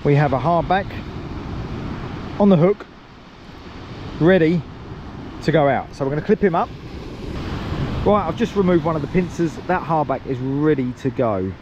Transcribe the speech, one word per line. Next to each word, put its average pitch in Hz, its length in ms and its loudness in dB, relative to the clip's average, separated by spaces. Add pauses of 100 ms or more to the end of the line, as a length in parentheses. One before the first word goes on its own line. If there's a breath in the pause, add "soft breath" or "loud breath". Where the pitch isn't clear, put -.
We 143 120 4
have 143 180 4
a 135 40 0
hardback 170 480 2 (1500)
on 202 120 6
the 185 80 8
hook, 180 280 4 (1300)
ready 165 420 6 (840)
to 156 100 2
go 147 160 6
out. 110 260 -2
So - 80 -4
we're 135 60 0
gonna 147 120 -2
clip 202 220 2
him 175 120 2
up. 214 120 0 (1400)
Right, 196 220 4
I've 165 80 -2
just 220 220 -2
removed 180 260 4
one 160 140 0
of 147 40 -2
the 143 60 -6
pincers. 170 480 -2 (120)
That 180 140 0
hardback 143 460 -2
is 131 120 -4
ready 135 540 2
to 131 160 -4
go. 104 520 0